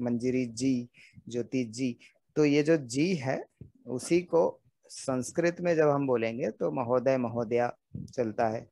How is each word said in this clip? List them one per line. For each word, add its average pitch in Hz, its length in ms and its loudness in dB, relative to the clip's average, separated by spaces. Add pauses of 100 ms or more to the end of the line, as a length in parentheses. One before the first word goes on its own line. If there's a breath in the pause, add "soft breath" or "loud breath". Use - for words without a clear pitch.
मंजिरी 123 440 -2
जी, 120 440 -2 (400 loud breath)
ज्योति 120 340 -4
जी, 120 340 -6 (380 soft breath)
तो 151 100 4
ये 147 180 4
जो 160 140 4
जी 143 380 0
है, 139 300 -4 (420)
उसी 170 340 0
को 175 400 0 (260)
संस्कृत 170 760 -2
में 175 140 2
जब 156 120 6
हम 143 200 2
बोलेंगे 120 440 0
तो 170 200 -2
महोदय, 127 460 2
महोदया 120 600 -2 (360)
चलता 113 340 0
है, 110 240 -6